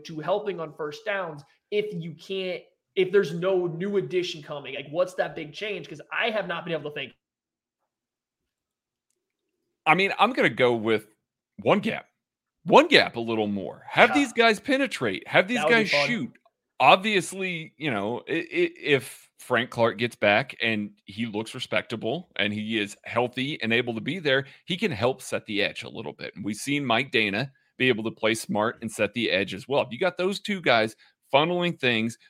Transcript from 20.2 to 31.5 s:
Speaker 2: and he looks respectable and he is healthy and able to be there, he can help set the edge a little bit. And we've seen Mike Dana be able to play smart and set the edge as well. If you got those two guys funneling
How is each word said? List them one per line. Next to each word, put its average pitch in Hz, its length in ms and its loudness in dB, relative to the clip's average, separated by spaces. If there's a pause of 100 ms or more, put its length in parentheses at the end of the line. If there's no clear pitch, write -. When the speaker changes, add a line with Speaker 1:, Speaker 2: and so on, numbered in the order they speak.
Speaker 2:
and 107 300 -2 (120)
he 107 220 -8
looks 107 280 -6
respectable 120 840 -4
and 101 160 0
he 107 260 -2
is 101 260 -4
healthy 127 560 -2
and 110 120 -2
able 120 220 0
to 110 60 -6
be 156 200 -6
there, 139 260 0 (200)
he 185 100 -6
can 185 160 -2
help 120 280 0
set - 260 -8
the 101 160 -2
edge 82 200 -4
a 65 60 -12
little 71 240 -12
bit. - 240 -12
And 95 80 -10
we've 104 120 -4
seen 143 280 -4
Mike 127 260 0
Dana 110 400 0 (260)
be 127 120 2
able 113 160 0
to 113 80 -4
play 110 240 0
smart 107 460 -2
and 113 80 -8
set 104 240 -2
the 107 180 0
edge 92 220 0
as - 120 -12
well. 131 160 2
If 127 80 -4
you 123 80 -10
got 180 180 0
those 185 220 -2
two 196 220 -6
guys 117 340 2 (400)
funneling 170 460 2